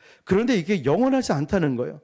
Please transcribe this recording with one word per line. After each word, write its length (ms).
그런데 300
이게 300
영원하지 460
않다는 440
거예요. 280